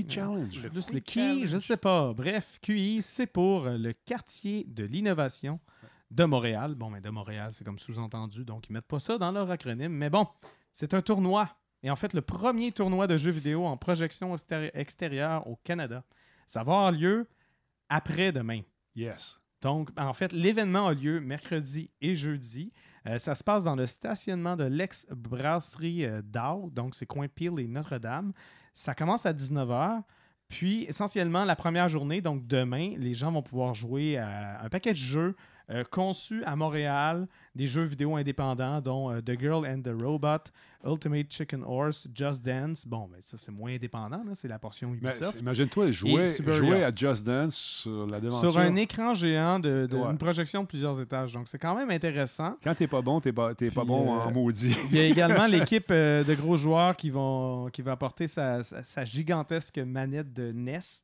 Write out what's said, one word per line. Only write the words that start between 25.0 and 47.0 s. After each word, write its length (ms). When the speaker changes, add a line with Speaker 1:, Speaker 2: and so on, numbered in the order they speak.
Speaker 1:
euh, 180
Dow, 500
donc 220
c'est 120
coin 220
Peel 300
et 80
Notre-Dame. 680
Ça 220
commence 320
à 60
dix-neuf 380
heures. 320
Puis, 360
essentiellement, 600
la 120
première 320
journée, 320
donc 260
demain, 500
les 180
gens 180
vont 100
pouvoir 320
jouer 420
à 460
un 60
paquet 240
de 60
jeux, 380
euh, 140
conçus 600
à 120
Montréal, 720
des 120
jeux 180
vidéo 320
indépendants, 640
dont, 300
euh, 100
The 180
Girl 280
and 160
the 80
Robot, 420
Ultimate 440
Chicken 320
Horse, 520
Just 280
Dance. 440
Bon, 260
mais 80
ça, 160
c'est 140
moins 240
indépendant, 500
là, 100
c'est 140
la 100
portion 340
Speaker 2:
Mais 40
Speaker 1:
Ubisoft. 360
Speaker 2:
c'est, 80
imagine-toi 500
jouer, 320
Speaker 1:
Et 40
Superia. 320
Speaker 2:
jouer 260
à 100
Just 320